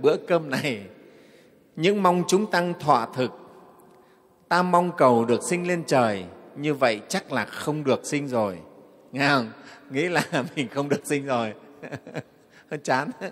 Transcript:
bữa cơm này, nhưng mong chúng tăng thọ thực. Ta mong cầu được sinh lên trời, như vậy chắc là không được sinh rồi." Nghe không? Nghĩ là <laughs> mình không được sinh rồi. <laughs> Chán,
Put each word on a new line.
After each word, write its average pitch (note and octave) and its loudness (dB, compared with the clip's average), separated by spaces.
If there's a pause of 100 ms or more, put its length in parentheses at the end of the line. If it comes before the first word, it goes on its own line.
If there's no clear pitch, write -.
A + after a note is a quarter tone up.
bữa D3+ 4
cơm E3 0
này, C3 -4 (880)
nhưng G3 2
mong F3+ 4
chúng G#3 2
tăng F3 0
thọ C3 2
thực. B2+ 0 (1160)
Ta F3 4
mong F3+ 2
cầu B2 6
được A#2 2
sinh F3 -2
lên F3 -2
trời, A2 2 (320)
như D3 -2
vậy B2 0
chắc - -6
là A#2+ -2
không D3+ -6
được B2+ 2
sinh C#3+ -4
rồi." G#2+ 0 (540)
Nghe C#3+ 0
không? B2+ 2 (400)
Nghĩ C#3+ -2
là E3 0
<laughs> C#3+ 0 (120)
mình - -4
không C#3+ -4
được - -2
sinh C#3+ -4
rồi. A#2+ -2 (640)
<laughs> - -14
Chán, D3 0 (220)